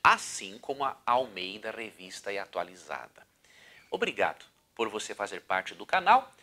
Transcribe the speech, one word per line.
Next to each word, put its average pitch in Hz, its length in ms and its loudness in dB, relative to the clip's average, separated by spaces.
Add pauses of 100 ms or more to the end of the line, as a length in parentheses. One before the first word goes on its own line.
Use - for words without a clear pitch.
assim 113 560 2
como 139 260 -6
a 135 200 -2
Almeida 107 680 -2
Revista 101 600 -10
e 98 60 -4
Atualizada. 87 880 -10 (640)
Obrigado 98 540 0 (300)
por 113 140 -2
você 104 260 -6
fazer 98 260 -6
parte 95 340 -2
do 92 120 -14
canal. 196 460 6 (100)